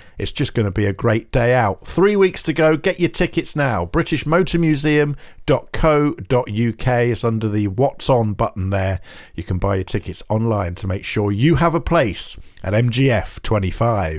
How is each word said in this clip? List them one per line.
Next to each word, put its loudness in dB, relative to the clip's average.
It's -4
just -4
gonna 0
be 0
a 0
great 0
day 2
out. 0
Three 2
weeks 2
to -2
go. 4
Get -2
your 2
tickets -2
now. 0
British -2
Motor 2
Museum 2
dot 0
co 4
dot -2
U 0
K. 0
It's -2
under -2
the 0
What's -2
On 2
button -2
there. -2
You -8
can -2
buy -2
your -2
tickets -6
online -2
to -8
make -4
sure -2
you 2
have 2
a -2
place -2
at -2
M 2
G 2
F -2
twenty-five. 0